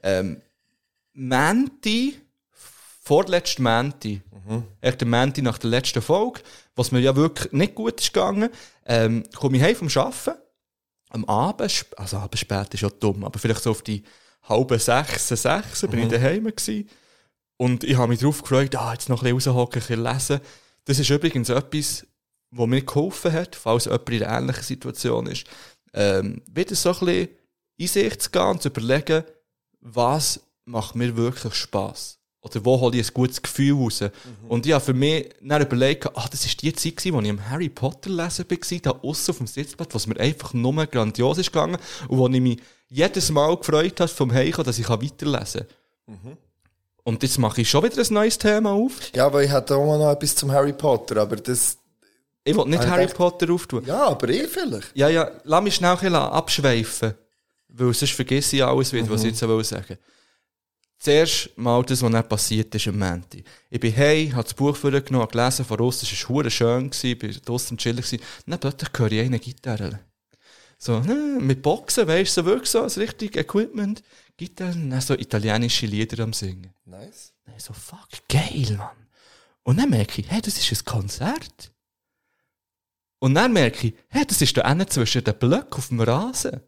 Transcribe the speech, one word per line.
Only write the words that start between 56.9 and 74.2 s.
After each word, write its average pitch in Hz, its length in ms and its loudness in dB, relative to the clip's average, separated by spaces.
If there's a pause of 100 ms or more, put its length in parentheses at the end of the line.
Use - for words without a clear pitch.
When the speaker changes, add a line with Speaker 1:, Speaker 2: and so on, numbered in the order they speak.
Speaker 1:
weil 123 260 0
sonst 139 180 0
vergesse 135 440 0
ich 131 80 6
alles 131 280 2
wieder, 117 160 0
was 107 140 0
Speaker 2:
Mhm. 113 60 2
Speaker 1:
ich 113 40 0
jetzt 113 80 -4
sagen 113 120 2
wollte. 104 460 -2 (1000)
Zuerst 156 580 2
mal 120 280 2
das, 127 160 0
was 117 120 2
dann 113 160 2
passiert 107 460 0
ist 107 140 -2
am 98 100 -2
Montag. 92 440 -4 (260)
Ich 120 120 -6
bin 113 140 0
heim, 147 420 4
hab 117 80 0
das - 100 -8
Buch 139 200 2
vorgenommen, 139 500 0
hab - 80 -6
gelesen, 127 340 0
von 110 140 -4
aussen, 123 300 0
es - 20 -8 (160)
war 139 140 0
verdammt 120 100 0
schön, 123 380 2
gewesen, 123 280 -4
bin 104 260 -8
draussen 123 320 -6
chillig 120 300 -4
gewesen. - 160 -6 (240)
Dann 170 140 -6
plötzlich 135 360 -6
höre 110 160 2
ich 107 140 0
eine 127 120 0
Gitarre. 104 600 -8 (800)
So, 117 220 0
ne, 277 400 0
mit 135 220 0
Boxen, - 440 0
weisst 175 300 2
du, 180 60 2
so 160 40 0
wirklich 247 240 0
so, 226 120 2
das - 140 -4
richtige 208 440 -4
Equipment. 208 640 -2 (340)